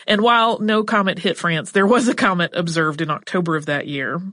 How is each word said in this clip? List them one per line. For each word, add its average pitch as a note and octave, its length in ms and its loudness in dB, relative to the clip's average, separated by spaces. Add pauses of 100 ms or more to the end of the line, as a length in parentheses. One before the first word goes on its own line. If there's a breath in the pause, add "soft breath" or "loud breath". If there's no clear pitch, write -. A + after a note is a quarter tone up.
And G#3 140 2
while A#3 360 4
no G#3+ 240 2
comet G3 380 0
hit F#3 160 0
France, E3 340 -2
there G3 160 2
was A#3 220 4
a - 60 2
comet F3 400 0
observed D#3+ 460 -2
in D#3 100 -2
October E3 440 -2
of D3+ 120 -4
that C#3+ 200 -4
year. C#3 340 -6 (120)